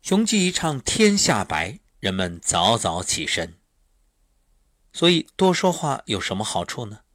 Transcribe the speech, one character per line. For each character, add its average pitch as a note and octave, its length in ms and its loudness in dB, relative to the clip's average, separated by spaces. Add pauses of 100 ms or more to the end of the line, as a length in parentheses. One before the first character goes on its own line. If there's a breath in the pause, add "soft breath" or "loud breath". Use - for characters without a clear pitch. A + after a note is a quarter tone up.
雄 G#3 240 2
鸡 G3+ 220 2
一 F3+ 40 2
唱 D3+ 300 -4
天 G#3 380 2
下 A2 260 2
白， E2 360 -6 (180)
人 F#2+ 160 -2
们 F2 260 -4
早 F#2+ 380 2
早 F2 240 -2
起 - 240 -4
身。 E2 320 -6 (1300)
所 - 200 2
以 E3+ 260 2
多 F#3+ 160 4
说 F3+ 180 2
话 D3 360 -4
有 G2+ 120 -2
什 - 160 -4
么 G2 80 -4
好 F#2 220 -4
处 A#2+ 220 -10
呢？ G#2 160 -16 (120)